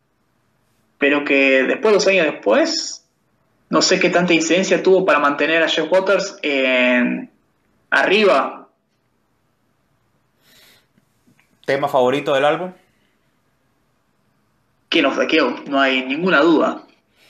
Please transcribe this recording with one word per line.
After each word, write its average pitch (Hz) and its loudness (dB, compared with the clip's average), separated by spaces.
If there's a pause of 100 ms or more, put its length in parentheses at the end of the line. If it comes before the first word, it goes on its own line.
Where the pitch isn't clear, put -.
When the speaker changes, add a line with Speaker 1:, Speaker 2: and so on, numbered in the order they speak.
(1000)
Speaker 1:
pero 143 0
que 135 2
después, 131 0
dos 185 2
años 185 2
después, - -2 (640)
no 156 0
sé 185 2
qué 180 0
tanta 175 0
incidencia 170 0
tuvo 185 2
para 147 2
mantener 147 0
a 151 0
Jeff 160 -4
Waters 190 -2
en, 123 -2 (600)
arriba. 180 0 (3000)
Speaker 2:
¿Tema 135 -2
favorito 139 0
del 135 0
álbum? 165 -2 (2250)
Speaker 1:
King 165 2
of 127 -2
the 131 0
Kill, 131 -2
no 139 -2
hay 135 0
ninguna 151 0
duda. 156 2 (480)